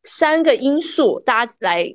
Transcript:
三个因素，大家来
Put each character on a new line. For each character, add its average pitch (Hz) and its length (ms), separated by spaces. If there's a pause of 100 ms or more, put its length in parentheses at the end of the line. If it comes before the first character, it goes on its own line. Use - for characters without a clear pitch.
三 320 380
个 320 120
因 277 260
素， 294 460
大 233 180
家 233 160
来 175 340